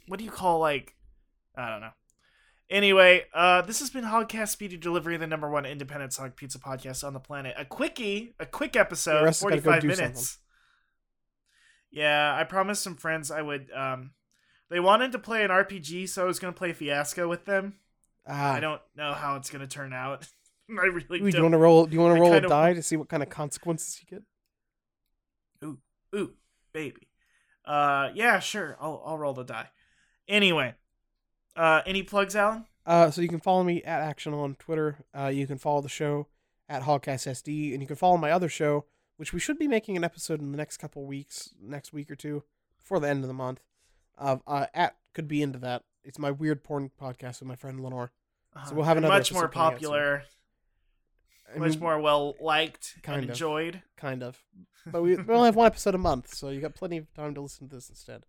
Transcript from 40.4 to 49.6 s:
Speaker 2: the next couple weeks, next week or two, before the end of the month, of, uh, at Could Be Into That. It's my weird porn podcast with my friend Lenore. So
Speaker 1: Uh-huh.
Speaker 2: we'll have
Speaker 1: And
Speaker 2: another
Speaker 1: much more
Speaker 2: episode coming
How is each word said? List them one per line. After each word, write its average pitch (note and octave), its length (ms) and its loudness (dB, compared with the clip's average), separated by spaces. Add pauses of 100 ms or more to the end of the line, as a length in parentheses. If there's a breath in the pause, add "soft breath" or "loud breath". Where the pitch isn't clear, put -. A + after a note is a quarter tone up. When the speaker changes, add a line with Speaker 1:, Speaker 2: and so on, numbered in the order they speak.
Speaker 2:
the C#3+ 60 -8
next D3+ 200 -8
couple D3 280 -14
weeks, C#3 440 -14 (120)
next C#3 300 -14
week D3 180 -12
or D3+ 60 -14
two, D3 280 -8 (340)
before - 220 -4
the D3 100 0
end C#3 140 0
of C3 40 -6
the C3 60 -8
month, C3 260 -8 (580)
of, C3+ 300 0
uh, C#3+ 260 -2
at E3 220 0 (180)
Could D#3 140 -8
Be D3 140 -2
Into C3+ 180 -4
That. B2 240 -6 (200)
It's - 160 -20
my C#3+ 120 -2
weird D3+ 320 -2
porn C#3 280 -6 (100)
podcast B2+ 400 -12
with C3 80 -14
my B2+ 60 -12
friend C3 280 -12
Lenore. B2+ 280 -8 (420)
So C#3+ 80 -20
Speaker 1:
Uh-huh. C#3 140 -14
Speaker 2:
we'll D3+ 100 0
have D#3+ 120 6
Speaker 1:
And D#3+ 80 4
Speaker 2:
another F#3+ 140 6
Speaker 1:
much F#3+ 140 0
more F3 120 0
Speaker 2:
episode - 80 -6
coming E3 120 2